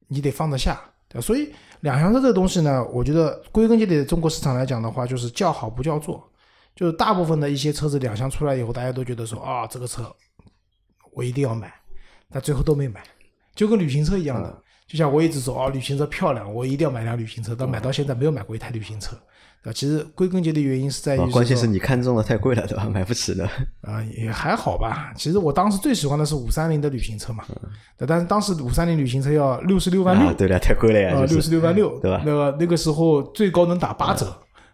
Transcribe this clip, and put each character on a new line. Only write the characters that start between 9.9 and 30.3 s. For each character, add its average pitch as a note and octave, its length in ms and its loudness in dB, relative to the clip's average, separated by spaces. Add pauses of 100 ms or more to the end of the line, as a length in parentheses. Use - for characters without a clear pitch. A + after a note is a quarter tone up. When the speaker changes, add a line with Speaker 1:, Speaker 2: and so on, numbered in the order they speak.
Speaker 1:
我 B2 100 -8
一 B2 80 -4
定 C#3 140 -2
要 A2+ 100 -2
买。” G2+ 180 -10 (560)
但 C3+ 140 -8
最 D3+ 100 -2
后 C3+ 120 0
都 D#3 100 2
没 C#3 140 0
买， G2 120 -12 (540)
就 G#3 140 0
跟 A3 100 4
旅 E3+ 100 2
行 C#3+ 160 2
车 F#3+ 140 2
一 F3 60 -2
样 A#2+ 180 -2
的。 E2 60 -10
Speaker 2:
嗯。 - 140 -18 (240)
Speaker 1:
就 D#3 120 -6
像 D#3 120 2
我 D3+ 120 4
一 E3 60 4
直 C#3+ 120 -2
说 B2+ 160 -4
，“哦， C3 140 0
旅 C3+ 100 -4
行 C3+ 160 -4
车 D3 80 0
漂 D3+ 280 -2
亮， G#2 200 -8
我 A#2+ 140 -4
一 C3+ 100 -2
定 D3+ 80 0
要 D3 60 2
买 A#2 140 -4
辆 A#2 120 -4
旅 A#2 100 -4
行 A2+ 160 -12
车。” A2 140 -6
但 C3 100 -4
买 B2+ 140 -2
到 B2+ 120 -2
现 C#3+ 120 -2
在 C3+ 100 -2
没 B2 120 0
有 D#3+ 40 2
买 C3+ 120 -2
过 A2 120 -10
一 A2+ 40 -8
台 - 120 -10
旅 A2+ 120 -6
行 G#2+ 160 -12
车。 - 160 -8
Speaker 2:
嗯。 - 80 -16 (400)
Speaker 1:
对 A2+ 80 -10
吧？ - 20 -10
其 C#3 160 -4
实 D3+ 120 0 (160)
归 F#3 120 2
根 F#3 140 0
结 D#3+ 100 0
底 D3+ 100 0
原 C3+ 160 0
因 C#3 120 -2
是 B2+ 100 -6
在 C#3+ 140 -2
于 C3+ 40 2
说， - 80 2
Speaker 2:
啊， B2 40 -2
关 B2 160 4
键 B2 100 4
是 A#2 100 2
你 G#2 120 2
看 B2 240 0
中 B2 140 0
的 A2 80 2
太 A#2+ 120 0
贵 A#2+ 200 0
了， F2+ 100 0
对 - 100 -6
吧？ G2 160 -2
买 G2 120 -2
不 A#2 100 -4
起 - 200 -4
的。 F2+ 140 -2 (340)
Speaker 1:
啊， G#2+ 200 -6 (120)
也 A2+ 160 -4
还 D3 260 -2
好 G#2 200 -4
吧。 A2+ 400 -4
其 - 140 -4
实 F#3+ 80 2
我 D#3 140 2
当 F#3 180 2
时 G3 80 0
最 C4+ 160 0
喜 D3+ 140 0
欢 C#3+ 100 0
的 D3+ 80 2
是 D3 80 -2
五 B2 160 -4
三 D#3+ 180 0
零 D#3 120 0
的 C#3+ 100 0
旅 C3 80 -4
行 G#2+ 180 -2
车 A2+ 160 -10
嘛。 G#2+ 180 -10
Speaker 2:
嗯。 - 200 -12 (260)
Speaker 1:
对， - 100 -6
但 E3 140 2
是 F3 60 -2
当 G3+ 160 2
时 G3+ 120 -2
五 C#3 140 -4
三 E3+ 180 2
零 E3+ 120 2
旅 C#3 80 2
行 B2+ 160 0
车 C3+ 80 0
要 C#3 300 2
六 F#3+ 180 2
十 F#3 120 0
六 F#3 120 4
万 F#3 160 6
六。 D4 80 8
Speaker 2:
啊， E2+ 100 2